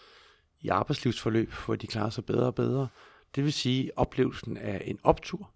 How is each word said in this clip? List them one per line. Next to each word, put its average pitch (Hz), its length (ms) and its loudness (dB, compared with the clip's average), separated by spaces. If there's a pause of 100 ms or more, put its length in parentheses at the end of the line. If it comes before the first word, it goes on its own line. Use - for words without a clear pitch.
(600)
i 104 80 -6
arbejdslivsforløb, 110 840 2 (160)
hvor 113 100 0
de 107 100 -8
klarer 110 240 -2
sig 113 140 -6
bedre 120 220 2
og 127 80 0
bedre. 123 340 0 (460)
Det 139 100 0
vil 147 80 2
sige, 127 460 0
oplevelsen - 580 0
af 104 300 -4
en - 160 -4
optur - 540 2